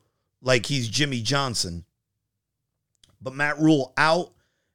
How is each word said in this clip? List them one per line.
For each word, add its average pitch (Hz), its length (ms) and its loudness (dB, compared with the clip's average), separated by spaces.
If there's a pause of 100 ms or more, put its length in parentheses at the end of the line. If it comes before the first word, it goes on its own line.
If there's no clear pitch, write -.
(420)
like 127 240 2
he's 127 240 -2
Jimmy 131 320 -2
Johnson. 110 640 -4 (1400)
But 127 120 -12
Matt 147 260 -2
Rhule 156 380 4
out, 160 360 2 (420)